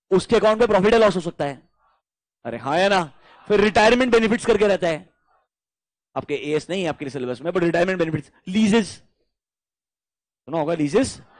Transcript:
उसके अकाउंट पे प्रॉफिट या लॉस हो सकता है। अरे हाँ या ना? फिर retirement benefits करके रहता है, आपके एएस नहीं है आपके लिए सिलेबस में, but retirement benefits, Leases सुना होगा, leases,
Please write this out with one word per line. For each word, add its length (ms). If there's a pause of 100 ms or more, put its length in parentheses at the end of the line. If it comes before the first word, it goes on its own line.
(100)
उसके 260
अकाउंट 220
पे 80
प्रॉफिट 260
या 60
लॉस 180
हो 40
सकता 240
है। 240 (760)
अरे 140
हाँ 200
या 100
ना? 240 (360)
फिर 120
retirement 520
benefits 340
करके 220
रहता 200
है, 220 (1040)
आपके 180
एएस 360
नहीं 120
है 60
आपके 160
लिए 60
सिलेबस 300
में, 120
but 100
retirement 360
benefits, 340 (160)
Leases 400 (1600)
सुना 120
होगा, 160
leases, 480 (180)